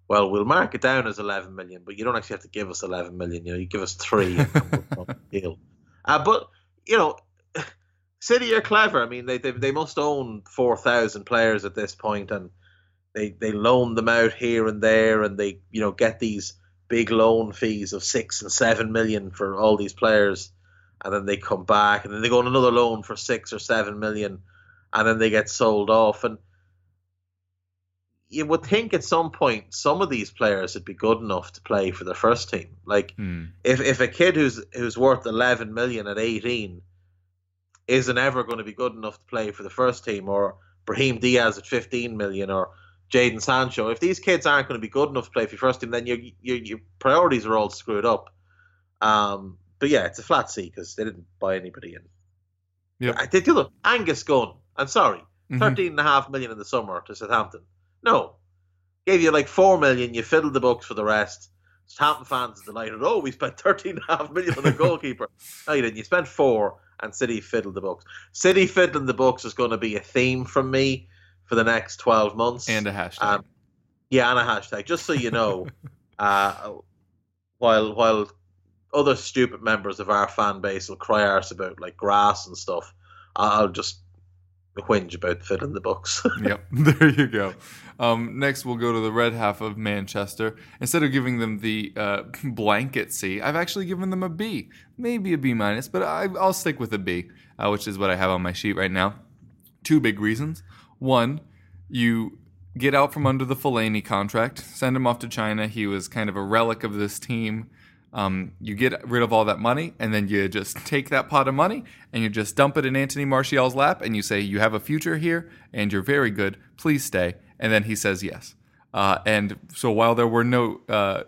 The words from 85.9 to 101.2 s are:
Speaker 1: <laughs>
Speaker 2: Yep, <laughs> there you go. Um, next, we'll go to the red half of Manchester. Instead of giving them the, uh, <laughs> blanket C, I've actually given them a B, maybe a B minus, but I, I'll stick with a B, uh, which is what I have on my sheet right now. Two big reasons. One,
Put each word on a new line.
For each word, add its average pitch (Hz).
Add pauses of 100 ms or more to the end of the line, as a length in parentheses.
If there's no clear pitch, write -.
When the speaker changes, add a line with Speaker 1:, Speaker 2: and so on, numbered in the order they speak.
Speaker 1:
<laughs> 110
Speaker 2:
Yep, 101
<laughs> -
there 151
you 135
go. 101 (460)
Um, 117
next, 139
we'll 123
go 117
to 113
the 110
red 117
half 104
of 107
Manchester. 104 (240)
Instead 151
of 139
giving 127
them 110
the, 107
uh, 101 (100)
<laughs> -
blanket 113
C, 98
I've 147
actually 180
given 185
them 185
a 185
B, 175 (280)
maybe 233
a 156
B 131
minus, 110
but 185
I, 165 (100)
I'll 190
stick 151
with 117
a 110
B, 90 (280)
uh, 104
which 104
is 95
what 98
I 90
have 92
on 92
my 90
sheet 98
right 92
now. 95 (680)
Two 156
big 110
reasons. 131 (340)
One, 131 (480)